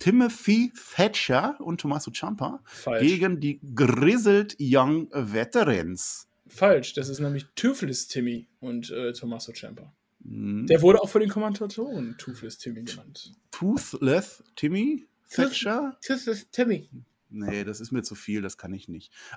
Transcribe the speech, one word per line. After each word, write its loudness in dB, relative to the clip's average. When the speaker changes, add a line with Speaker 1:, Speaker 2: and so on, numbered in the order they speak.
Speaker 1:
Timothy 4
Thatcher 2
und -6
Tommaso -4
Ciampa -6
Speaker 2:
Falsch. -4
Speaker 1:
gegen 2
die -4
Grizzled 4
Young 4
Veterans. 0
Speaker 2:
Falsch, 2
das -6
ist -8
nämlich -4
Toothless -2
Timmy -4
und, -8
äh, -4
Tommaso -10
Ciampa. -18
Speaker 1:
Mhm. -6
Speaker 2:
Der 6
wurde 8
auch -2
von 2
den 2
Kommentatoren -6
Toothless -14
Timmy -12
genannt. -16
Speaker 1:
Toothless -2
Timmy? -2
Speaker 2:
Tooth-, 0
Speaker 1:
Thatcher? -4
Speaker 2:
Toothless -6
Timmy. -2
Speaker 1:
Nee, -6
das -10
ist -12
mir -2
zu -12
viel, -6
das -10
kann -12
ich -14
nicht. -16